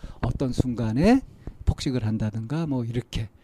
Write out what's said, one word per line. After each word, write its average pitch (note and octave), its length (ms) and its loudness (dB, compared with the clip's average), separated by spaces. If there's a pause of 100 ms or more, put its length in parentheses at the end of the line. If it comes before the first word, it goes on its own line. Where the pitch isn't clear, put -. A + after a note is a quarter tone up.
(260)
어떤 B2+ 280 0
순간에 B2+ 680 4 (440)
폭식을 B2+ 400 0
한다든가 A2 600 -2
뭐 C3 180 -2
이렇게 A#2 420 -4 (160)